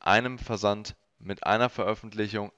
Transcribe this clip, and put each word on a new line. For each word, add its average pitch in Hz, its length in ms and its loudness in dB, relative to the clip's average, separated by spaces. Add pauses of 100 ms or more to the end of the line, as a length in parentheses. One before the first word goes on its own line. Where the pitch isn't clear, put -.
einem 120 380 4
Versand, 104 560 -2 (240)
mit 92 260 -10
einer 113 240 2
Veröffentlichung, 104 880 -4